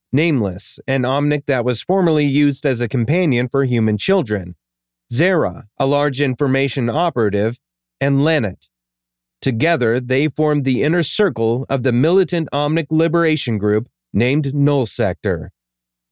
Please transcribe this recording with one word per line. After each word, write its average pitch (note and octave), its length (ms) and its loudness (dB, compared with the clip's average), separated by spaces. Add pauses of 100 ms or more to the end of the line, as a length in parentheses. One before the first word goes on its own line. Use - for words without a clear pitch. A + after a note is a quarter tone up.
(140)
Nameless, B2 760 0
an C3+ 140 0
Omnic D3 460 -2
that B2+ 180 0
was B2 160 -2
formerly E3+ 440 2
used C#3+ 400 0
as B2+ 140 0
a A#2+ 80 -2
companion B2+ 640 0
for C#3 160 0
human A2+ 320 2
children, G#2+ 580 -2 (560)
Zera, B2 520 0 (140)
a C3+ 80 0
large C#3+ 360 0
information C3+ 680 0
operative, A2+ 720 0 (400)
and C#3 200 2
Lanet. C#3+ 500 -2 (720)
Together, B2 580 0
they C3 300 0
formed D3+ 340 0
the B2 200 0
inner E3 200 0
circle B2 640 0
of C3+ 160 -2
the B2 80 2
militant E3 600 2
Omnic D3 360 -2
liberation D#3+ 680 0
group G#2 320 0 (240)
named C3 400 0
Null C#3+ 320 2
Sector. F2+ 640 -4 (600)